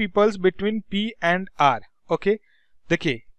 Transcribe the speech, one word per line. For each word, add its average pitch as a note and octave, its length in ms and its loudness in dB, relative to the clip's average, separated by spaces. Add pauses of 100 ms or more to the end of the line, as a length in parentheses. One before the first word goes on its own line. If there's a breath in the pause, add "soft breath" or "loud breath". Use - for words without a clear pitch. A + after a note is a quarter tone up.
peoples G#3 460 0
between G#3 360 -2 (120)
P G#3 140 -2 (160)
and F3+ 220 0 (140)
R", B2+ 200 4 (320)
ओके? G3 280 0 (480)
देखिए D3 340 -2 (160)